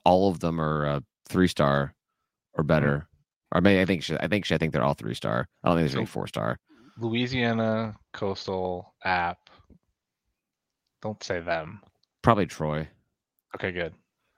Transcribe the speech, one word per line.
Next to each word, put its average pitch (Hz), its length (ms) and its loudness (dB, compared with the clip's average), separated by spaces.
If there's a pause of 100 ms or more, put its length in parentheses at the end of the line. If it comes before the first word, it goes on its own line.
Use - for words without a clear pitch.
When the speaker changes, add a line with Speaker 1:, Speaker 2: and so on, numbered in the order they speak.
Speaker 1:
all 92 240 6
of 87 120 -2
them 82 200 -2
are, 76 260 0
uh, 71 140 0 (300)
three-star 71 640 2 (580)
or 82 120 -2
better. 71 440 2 (440)
Speaker 2:
Hmm. - 40 2
Speaker 1:
Or 87 60 4
maybe 98 180 6
I 92 60 4
think 85 160 0
sh-, - 80 -6 (100)
I 82 80 -4
think 98 160 0
sh-, - 80 -2
I 80 60 2
think 76 160 0
they're 69 100 2
all 71 80 2
three-star. 58 560 -4 (160)
I - 40 4
don't 85 100 4
think 82 100 4
there's 67 80 -2
any 60 80 -2
Speaker 2:
So - 80 -10
Speaker 1:
four-star. 52 460 -6 (400)
Speaker 2:
Louisiana, 113 1000 -2 (160)
Coastal, 92 800 -6 (120)
App. 87 340 -2 (1600)
Don't 107 200 -8
say 90 180 -6
them. 82 400 -6 (420)
Speaker 1:
Probably 104 240 6
Troy. 76 420 -4 (680)
Speaker 2:
Okay, 101 180 -6
good. 87 220 -6 (440)